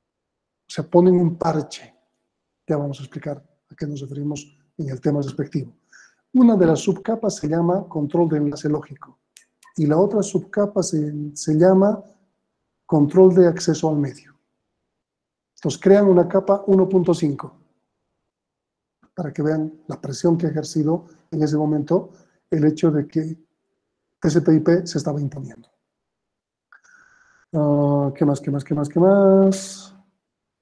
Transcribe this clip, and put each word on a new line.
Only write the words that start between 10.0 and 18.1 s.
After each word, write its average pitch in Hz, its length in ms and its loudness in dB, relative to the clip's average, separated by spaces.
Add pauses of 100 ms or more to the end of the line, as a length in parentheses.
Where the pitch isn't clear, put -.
subcapa 202 640 -2
se, 147 540 -6
se 156 200 -2
llama 190 460 4 (800)
control 170 480 4
de 180 140 6
acceso 165 420 -2
al 156 60 -2
medio. 143 400 -6 (1200)
Entonces - 260 -6
crean 196 240 6
una 175 220 4
capa 196 400 0
uno 190 220 4
punto 185 240 2
cinco, 143 420 -4 (1600)